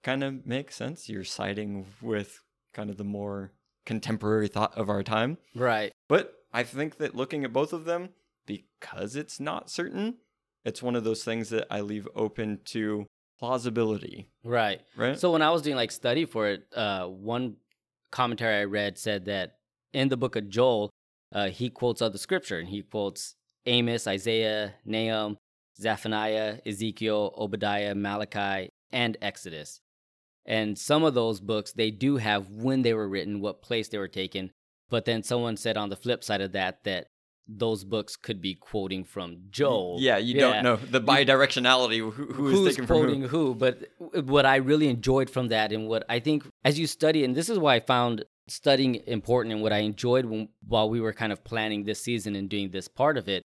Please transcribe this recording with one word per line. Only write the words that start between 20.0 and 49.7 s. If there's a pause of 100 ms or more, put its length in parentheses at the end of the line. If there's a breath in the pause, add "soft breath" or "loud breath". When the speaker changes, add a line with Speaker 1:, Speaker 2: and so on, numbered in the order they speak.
Speaker 2:
the
book
of
Joel, (420)
uh,
he
quotes
other
scripture,
and
he
quotes (320)
Amos,
Isaiah, (100)
Nahum, (420)
Zephaniah,
Ezekiel,
Obadiah,
Malachi, (240)
and
Exodus. (640)
And
some
of
those
books,
they
do
have
when
they
were
written,
what
place
they
were
taken. (400)
But
then
someone
said
on
the
flip
side
of
that,
that (400)
those
books
could
be
quoting
from
Joel.
Speaker 1:
Yeah,
you
Speaker 2:
Yeah.
Speaker 1:
don't
know
the
Speaker 2:
You
Speaker 1:
bidirectionality,
who,
who
is
Speaker 2:
who's
Speaker 1:
taken
from
who.
Speaker 2:
quoting
who.
But
w-,
what
I
really
enjoyed
from
that,
and
what
I
think (200)
as
you
study,
and
this
is
why
I
found (240)
studying (100)
important,
and
what